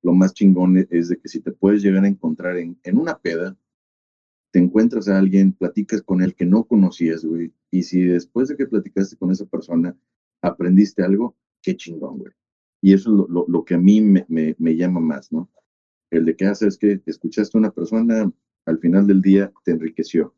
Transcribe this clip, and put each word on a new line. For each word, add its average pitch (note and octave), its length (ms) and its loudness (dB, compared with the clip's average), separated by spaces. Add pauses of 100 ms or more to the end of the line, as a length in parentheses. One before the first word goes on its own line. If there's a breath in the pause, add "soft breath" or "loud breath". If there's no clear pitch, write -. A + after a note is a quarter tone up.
lo F2 100 0
más F#2 200 2
chingón F#2 440 4
e-, F#2+ 120 0
es E2+ 200 -2
de F2 100 -4
que - 100 -20
si G#2+ 100 -10
te - 120 -10
puedes G2+ 300 0
llegar G2 220 2
a G2+ 40 2
encontrar F2+ 500 -6
en, E2+ 260 -10
en F#2 140 -2
una D#3+ 200 -4
peda, F2 400 -8 (920)
te F2+ 80 2
encuentras G#2+ 480 0
a F#2+ 100 0
alguien, F#2+ 360 4
platicas G2+ 480 -4
con F#2 200 -2
él F2+ 140 -2
que F2 100 -4
no G#2+ 200 2
conocías, E2+ 600 0
güey, E2 280 -8 (180)
y F2+ 120 0
si F2+ 180 -2
después F2+ 460 -2
de C#3+ 80 -8
que C3+ 100 -4
platicaste G2 520 -4
con F#2 140 -4
esa F#2+ 140 -4
persona E2+ 500 -4 (460)
aprendiste F#2 600 2
algo, G2+ 320 -2 (260)
qué F#2 140 -6
chingón, - 440 -14
güey. - 140 -18 (480)
Y F#2+ 120 6
eso G2 180 2
es G#2 60 4
lo, F#2 100 0
lo, E2+ 200 -4
lo F2 180 -2
que F#2 80 -4
a F2 60 0
mí G#2 220 6
me, G2 280 4
me, D#2+ 280 -4
me E2 180 -2
llama F2+ 240 -2
más, D#2 320 -6
¿no? D#2+ 180 -8 (600)
El E2 140 0
de E2 100 0
que, F#2+ 100 -4
ah, G2+ 100 0
¿sabes G2+ 220 -2
qué? G#2 280 -2
Escuchaste G#2 520 -6
a - 20 4
una G#2+ 120 0
persona, A2 600 -2 (340)
al D#2+ 140 -4
final F#2+ 280 2
del F#2+ 140 4
día G2 300 4 (140)
te F2 60 0
enriqueció. D#2+ 680 -4